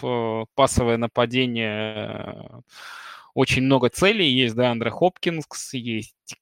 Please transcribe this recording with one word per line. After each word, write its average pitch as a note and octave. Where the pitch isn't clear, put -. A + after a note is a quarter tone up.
э, A2+
пасовое A#2+
нападение, A2
э, -
очень C3
много C3
целей. G3
Есть B2
Деандре A#2
Хопкинс, -
есть A#2